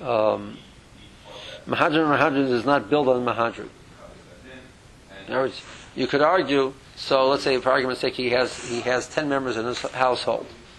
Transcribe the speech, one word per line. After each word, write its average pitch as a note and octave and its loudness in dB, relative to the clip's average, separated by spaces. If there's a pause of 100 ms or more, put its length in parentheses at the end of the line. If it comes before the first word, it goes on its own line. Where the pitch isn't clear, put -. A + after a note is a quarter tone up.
um, G#2+ -2 (1080)
Mahadrin D3+ 2
and C3 4
Mahadrin C#3 2
is A#2 0
not C#3 2
built D3 2
on B2 2
Mahadrin. A#2 -2 (1600)
In A2+ -10
other B2+ 0
words, - -6 (340)
you C3 -2
could C#3+ 2
argue, C#3+ 2 (220)
so C3+ 2
let's C#3 2
say C3+ 2
for B2+ 2
argument's B2+ 0
sake C3 -2
he B2+ -2
has, B2 -2
he A#2+ -6
has B2 -2
ten D3+ -4
members C3 -2
in A2+ -4
his B2 -6
household. B2 -2 (340)